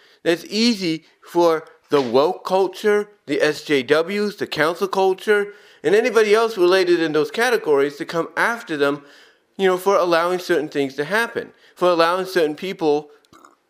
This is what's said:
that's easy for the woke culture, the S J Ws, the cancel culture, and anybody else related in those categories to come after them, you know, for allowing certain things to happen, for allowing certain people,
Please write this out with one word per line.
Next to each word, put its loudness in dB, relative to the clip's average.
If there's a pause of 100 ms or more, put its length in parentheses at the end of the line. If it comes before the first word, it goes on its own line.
(240)
that's -2
easy -2 (160)
for 0 (240)
the 4
woke 0
culture, 0 (180)
the -2
S -2
J 0
Ws, 0
the -6
cancel -2
culture, 0 (300)
and 2
anybody 2
else 2
related 2
in -2
those 0
categories 0
to -10
come -6
after -4
them, -2 (520)
you 0
know, 2
for 0
allowing 2
certain -2
things -4
to -4
happen, -4 (240)
for 2
allowing 2
certain 0
people, -4 (580)